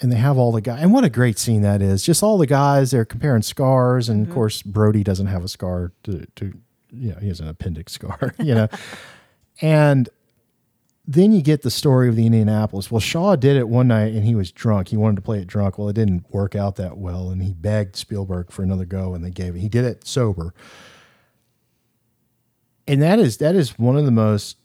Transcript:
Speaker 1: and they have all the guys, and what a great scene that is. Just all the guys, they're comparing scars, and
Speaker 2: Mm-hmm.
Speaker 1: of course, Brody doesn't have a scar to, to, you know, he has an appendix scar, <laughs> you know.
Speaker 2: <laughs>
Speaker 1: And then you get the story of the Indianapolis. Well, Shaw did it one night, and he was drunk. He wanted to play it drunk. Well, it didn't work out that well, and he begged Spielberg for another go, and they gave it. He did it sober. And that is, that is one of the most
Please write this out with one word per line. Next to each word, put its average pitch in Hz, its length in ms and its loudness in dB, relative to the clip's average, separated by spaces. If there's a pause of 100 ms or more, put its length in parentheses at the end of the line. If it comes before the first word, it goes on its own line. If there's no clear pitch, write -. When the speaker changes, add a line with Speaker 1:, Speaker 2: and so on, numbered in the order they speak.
Speaker 1:
and 123 100 0
they 123 60 2
have 131 220 2
all 120 120 4
the 113 120 -2
guys, 120 200 -6
and 190 120 6
what 262 100 4
a 151 60 2
great 117 280 0
scene 110 220 0
that 101 220 2
is. 98 200 0
Just 165 200 2
all 208 160 2
the 160 80 4
guys, 139 460 2
they're 117 120 2
comparing 120 380 0
scars, 127 680 0
and 110 140 0
Speaker 2:
Mm-hmm. 110 80 -4
Speaker 1:
of - 40 -10
course, 110 280 -2
Brody 104 420 2
doesn't 98 220 -2
have 92 180 -4
a 92 40 -8
scar 90 440 -6 (120)
to, 95 200 -8 (120)
to, 98 180 -10 (360)
you 120 200 -8
know, 82 100 -10
he 101 80 -4
has 85 120 -6
an 80 80 -8
appendix 80 440 -10
scar, - 440 -8
<laughs> - 20 -20
you 143 160 0
know. 110 180 2
Speaker 2:
<laughs> - 60 -14 (840)
Speaker 1:
And 147 480 4 (1000)
then 180 240 4
you 202 80 4
get 147 220 2
the 123 80 -2
story 127 400 2
of 110 60 2
the 113 100 2
Indianapolis. 107 640 0
Well, 127 100 0
Shaw 180 360 0
did 139 200 4
it 120 140 0
one 123 180 4
night, 110 240 2
and 110 100 -2
he 117 120 2
was 98 180 -2
drunk. 104 360 -2
He 110 100 -2
wanted 107 180 2
to 95 60 -6
play 107 160 -4
it 90 80 -8
drunk. 101 320 -2
Well, 104 100 -4
it 101 60 -4
didn't 98 360 0
work 101 240 -4
out 101 220 -4
that 90 220 -10
well, 92 320 -8
and 92 120 -6
he 95 120 -4
begged 101 420 -4
Spielberg 95 540 -8
for - 120 -8
another 92 220 -2
go, 92 300 -6
and 85 100 -8
they 90 60 -8
gave 90 260 -8
it. 90 40 -8
He 104 100 -4
did 120 160 0
it - 200 -8
sober. 92 460 -4 (2250)
And 143 160 2
that 185 160 4
is, 139 200 2
that 151 160 2
is 156 240 0
one 123 180 2
of 147 80 2
the 135 60 2
most 107 540 0